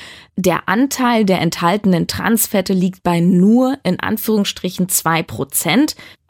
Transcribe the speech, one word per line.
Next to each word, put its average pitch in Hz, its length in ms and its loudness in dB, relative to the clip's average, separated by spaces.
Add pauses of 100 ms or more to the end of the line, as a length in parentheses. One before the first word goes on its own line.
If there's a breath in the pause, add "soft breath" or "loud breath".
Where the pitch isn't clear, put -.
(360 loud breath)
Der 180 340 -2
Anteil 240 560 2
der 185 160 2
enthaltenen 175 640 0
Transfette 202 680 -2
liegt 185 280 0
bei 170 180 0
nur, 208 640 4
in 185 180 -2
Anführungsstrichen, 196 880 -4
zwei 165 340 0
Prozent. 175 720 -2 (340 loud breath)